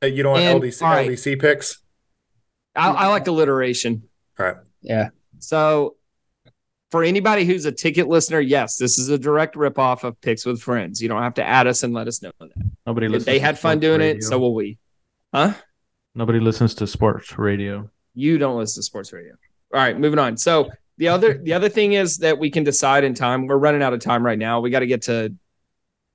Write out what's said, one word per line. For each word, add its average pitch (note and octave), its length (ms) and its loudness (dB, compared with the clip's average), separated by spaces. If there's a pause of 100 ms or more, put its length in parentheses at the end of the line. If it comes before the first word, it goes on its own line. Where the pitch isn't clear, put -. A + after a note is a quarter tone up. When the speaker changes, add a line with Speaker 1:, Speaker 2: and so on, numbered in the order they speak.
Speaker 1:
Uh, C#3 40 0
you C3+ 160 -2
don't C#3 100 2
want E3+ 100 4
Speaker 2:
And, F3 120 4
Speaker 1:
L E3+ 40 4
D B2 120 -4
C, - 120 -8
Speaker 2:
all E3 80 4
right. C#3 120 2
Speaker 1:
L C3 60 -2
D B2+ 60 -4
C C#3 220 -4
picks? - 420 0 (960)
Speaker 2:
I, E3 140 2
I G3 180 2
like G3 200 2
alliteration. C3 760 0 (360)
Speaker 1:
All F#2+ 80 -2
right. F2+ 80 -4 (260)
Speaker 3:
Yeah. A2 280 -2 (300)
Speaker 2:
So D#3 560 0 (960)
for E3 140 2
anybody G3 400 2
who's F3+ 200 0
a D3 60 -2
ticket D#3+ 380 -2
listener, D#3+ 320 2
yes, C3+ 340 0
this B2 240 0
is C3 100 -4
a D3 80 2
direct D3+ 380 0
ripoff C3+ 480 0
of A#2+ 160 -8
Picks A2+ 260 -4
with A#2+ 160 -4
Friends. G#2 400 -4
You A#2 60 -4
don't A2+ 140 -2
have A#2+ 140 -4
to B2+ 80 -2
add B2 240 4
us B2 160 0
and A#2+ 100 -4
let A2+ 160 -6
us - 120 -10
know F2+ 100 -16 (100)
that. D#2+ 80 -20 (360)
Speaker 4:
Nobody A#2 220 -2
Speaker 2:
If G#2+ 60 0
Speaker 4:
listens A#2 120 -2
Speaker 2:
they C3+ 140 2
Speaker 4:
to C#3 60 -2
Speaker 2:
had D3 120 0
fun D#3+ 200 0
Speaker 4:
sports D3+ 40 -2
Speaker 2:
doing D#3+ 200 2
it, D#3 140 2
Speaker 4:
radio. G#2+ 120 -6
Speaker 2:
so B2+ 120 0
will B2 140 0
we. A2 240 -6 (560)
Huh? E3+ 200 2 (600)
Speaker 4:
Nobody A#2 260 0
listens A2+ 340 2
to G#2 120 -6
sports - 500 -2
radio. G2+ 520 -4 (240)
Speaker 2:
You D3+ 240 0
don't C3 200 0
listen A2 240 -6
to - 20 -8
sports - 300 -12
radio. E2+ 180 -20 (420)
All C3+ 60 0
right, A#2+ 180 2
moving D3+ 220 2
on. A#2+ 180 0
So D#3+ 320 2 (280)
the E3 100 0
other, F3+ 340 2
the E3 120 -4
other F3+ 160 0
thing G#3 240 2
is F#3+ 240 0
that D#3+ 220 2
we D3+ 120 -2
can D#3+ 140 0
decide C#3 400 2
in C3+ 80 0
time. C3 340 0
We're C#3 100 2
running D3 260 4
out B2+ 100 0
of A#2+ 80 -6
time A#2+ 240 0
right A2+ 120 0
now. A#2 220 -2
We A#2+ 100 -2
gotta B2+ 160 0
get A#2+ 180 -2
to A2+ 300 -2 (800)